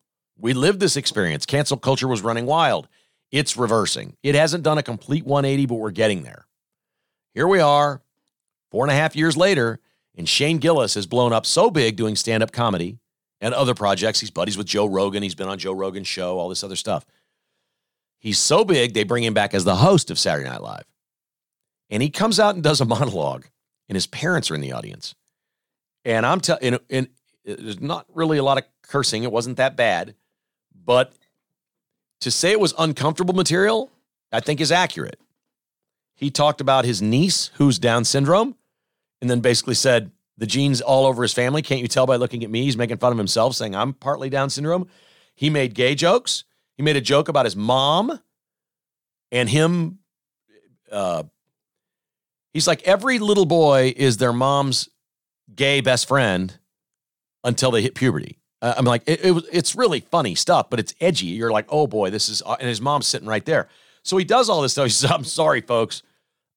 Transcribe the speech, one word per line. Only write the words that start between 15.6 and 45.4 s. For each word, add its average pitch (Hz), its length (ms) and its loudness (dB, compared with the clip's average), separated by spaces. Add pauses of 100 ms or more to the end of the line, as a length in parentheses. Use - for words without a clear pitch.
Rogan's 95 360 -8
show, 92 300 -6
all 87 100 -6
this 92 160 -8
other 95 100 -12
stuff. 92 300 -6 (1120)
He's 104 200 -4
so 190 260 4
big, 123 300 2
they 107 100 2
bring 120 180 -2
him 113 120 0
back 101 200 0
as 95 100 0
the 92 120 2
host 135 340 4
of 82 80 -6
Saturday 73 300 -2
Night 62 140 -12
Live. 50 220 -14 (1080)
And 107 120 -4
he 147 80 -2
comes 214 300 0
out 208 140 4
and 170 100 -8
does 151 160 2
a 135 40 2
monologue, 92 640 -4 (420)
and 101 60 -8
his 92 140 -2
parents 160 420 -2
are 80 60 -4
in 73 40 -4
the 67 120 -8
audience. 53 420 -12 (920)
And 113 220 0
I'm 175 140 0
tell-, 160 200 0
and, 123 200 -2 (100)
and 131 180 -2 (360)
there's 104 360 -12
not 156 320 -8
really 160 260 0
a 139 40 0
lot 135 160 2
of 127 60 -6 (180)
cursing. 120 400 -2
It 123 80 -4
wasn't 120 280 -4
that 131 180 0
bad. 104 400 -2 (580)
But 123 380 2 (1080)
to 123 100 -2
say 175 180 2
it 214 80 4
was 196 180 2
uncomfortable 160 580 -2
material, 190 580 0 (400)
I 117 80 0
think 147 200 -2
is 151 120 2
accurate. 165 480 -2 (960)
He 139 160 -4
talked 147 280 0
about 135 240 2
his 117 160 0
niece 127 540 0
who's 135 240 4
Down 117 260 2
syndrome, 180 520 2 (640)
and 123 100 -2
then 123 80 2
basically 120 360 0
said, 117 360 2 (260)
"The 110 100 -6
gene's 135 340 0
all 135 260 2
over 123 160 2
his 113 100 0
family. 131 300 0
Can't 135 180 -4
you 120 60 -6
tell 131 200 2
by 127 100 2
looking 120 260 -2
at 107 80 -10
me?" 117 140 -2
He's 135 120 0
making 117 200 -2
fun 123 160 0
of 117 60 -2
himself, 113 360 0
saying, 104 220 -6
"I'm 123 180 -2
partly 135 340 -6
Down 135 220 -2
syndrome." 170 380 -4 (480)
He 143 120 -2